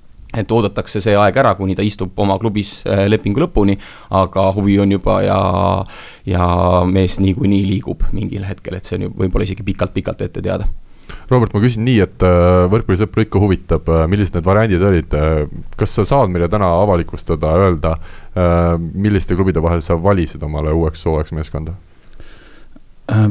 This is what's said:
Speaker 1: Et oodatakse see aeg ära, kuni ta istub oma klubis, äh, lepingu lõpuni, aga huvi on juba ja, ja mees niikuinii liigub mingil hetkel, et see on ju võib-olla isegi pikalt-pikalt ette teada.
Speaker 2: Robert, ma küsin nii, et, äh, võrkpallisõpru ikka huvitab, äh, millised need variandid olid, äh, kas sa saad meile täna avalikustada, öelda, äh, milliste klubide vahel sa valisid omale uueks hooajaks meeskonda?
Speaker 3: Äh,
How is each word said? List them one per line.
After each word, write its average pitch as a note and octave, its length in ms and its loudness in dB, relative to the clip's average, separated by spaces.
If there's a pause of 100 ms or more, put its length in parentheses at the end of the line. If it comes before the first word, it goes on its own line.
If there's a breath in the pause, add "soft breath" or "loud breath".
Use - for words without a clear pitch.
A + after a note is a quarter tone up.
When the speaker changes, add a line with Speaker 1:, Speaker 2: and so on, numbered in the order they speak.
(380)
Speaker 1:
Et A2 140 -4
oodatakse G#2+ 480 0
see G#2 160 2
aeg G2+ 240 4
ära, A#2+ 160 4
kuni F#2+ 200 -2
ta G2 60 -2
istub G2+ 380 -4
oma G2 180 2
klubis, G#2 480 -4
äh, G2 220 0
lepingu G#2+ 380 0
lõpuni, G2+ 320 2 (340 loud breath)
aga F#2+ 420 2
huvi G2+ 260 2
on G2+ 120 2
juba G2 320 0
ja, G2 140 0 (920 loud breath)
ja F2+ 220 0 (360)
mees F#2 380 2
niikuinii G2 460 2
liigub - 420 -4
mingil G2 340 -4
hetkel, F#2+ 300 -10
et F#2+ 100 -12
see F#2 140 -6
on F#2+ 80 -4
ju G2 60 -12 (100)
võib-olla F#2+ 240 0
isegi F#2 160 -8
pikalt-pikalt - 640 -4
ette - 160 -10
teada. F#2+ 240 -2 (640 loud breath)
Speaker 2:
Robert, B2 240 4
ma G2+ 80 0
küsin A#2 240 0
nii, A#2+ 160 4
et, - 200 -2
äh, F2+ 480 6
võrkpallisõpru G#2 540 0
ikka - 160 0
huvitab, F2+ 500 0
äh, E2 200 4
millised G2+ 260 0
need E2 100 -2
variandid G2 360 2
olid, F2+ 320 2
äh, D#2 280 0 (360)
kas - 180 -2
sa G2+ 100 2
saad B2+ 240 2
meile F2 200 0
täna G2+ 180 2 (140)
avalikustada, E2 680 -2 (120)
öelda, E2 340 0 (380 loud breath)
äh, E2+ 440 2
milliste F#2 560 0
klubide F2 280 0
vahel E2 200 0
sa E2+ 160 0
valisid F2 440 0
omale D2+ 280 -4
uueks D#2+ 340 -2
hooajaks D#2+ 300 -2
meeskonda? D#2+ 400 -8 (1400 soft breath)
Speaker 3:
Äh, G#2+ 200 4